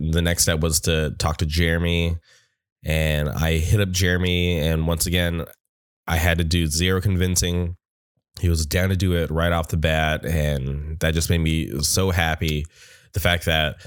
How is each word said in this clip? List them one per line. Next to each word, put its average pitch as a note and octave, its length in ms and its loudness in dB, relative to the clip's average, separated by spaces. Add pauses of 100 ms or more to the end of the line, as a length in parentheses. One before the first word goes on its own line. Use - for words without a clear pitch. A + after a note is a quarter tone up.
(140)
the E2+ 80 2
next E2+ 220 2
step E2 180 0
was D#2+ 200 0
to D#2 360 0
talk D#2 200 -2
to E2 100 -2
Jeremy. E2+ 680 0 (680)
And D#2 440 0
I E2 300 0
hit E2+ 240 2
up G2 80 0
Jeremy, F2+ 720 2
and D#2+ 280 0
once E2 200 0
again, E2+ 380 0 (640)
I E2 100 0
had E2 200 2
to F2 60 2
do E2 240 2
zero F2+ 340 0
convincing. F2 720 0 (640)
He F2+ 80 2
was D#2+ 160 2
down F2+ 240 0
to F#2+ 80 0
do F2+ 160 2
it D#2+ 180 0
right E2+ 220 0
off E2 160 -2
the - 80 -2
bat, D#2 480 0
and D2 720 -2
that D#2+ 140 0
just D#2+ 160 0
made F2 80 2
me D#2+ 420 -2
so F#2 320 0
happy. D#2 540 0 (480)
The - 80 -4
fact F2 240 2
that D#2 420 0